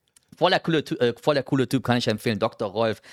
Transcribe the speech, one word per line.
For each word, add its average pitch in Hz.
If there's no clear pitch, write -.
Voll 175
der 175
coole 160
Ty-, 160
äh, 120
voll 151
der 135
coole 135
Typ, 135
kann 123
ich 120
empfehlen. 107
Doktor 107
Rolf, 110